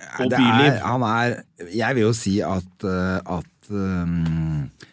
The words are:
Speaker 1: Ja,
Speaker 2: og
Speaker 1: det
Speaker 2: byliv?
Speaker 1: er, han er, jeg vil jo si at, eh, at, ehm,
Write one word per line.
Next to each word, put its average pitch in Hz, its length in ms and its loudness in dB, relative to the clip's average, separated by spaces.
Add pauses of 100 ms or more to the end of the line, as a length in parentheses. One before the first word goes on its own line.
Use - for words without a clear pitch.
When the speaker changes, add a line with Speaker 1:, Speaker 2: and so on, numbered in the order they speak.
Speaker 1:
Ja, - 100 -20 (140)
Speaker 2:
og 127 80 0
Speaker 1:
det 127 80 2
Speaker 2:
byliv? 117 320 6
Speaker 1:
er, 113 80 -2
han 120 240 0
er, 117 320 0 (360)
jeg 120 240 0
vil 107 100 4
jo 113 100 4
si 98 240 0
at, 92 320 -4 (120)
eh, 92 360 0 (160)
at, - 320 -12
ehm, 85 1000 -2 (260)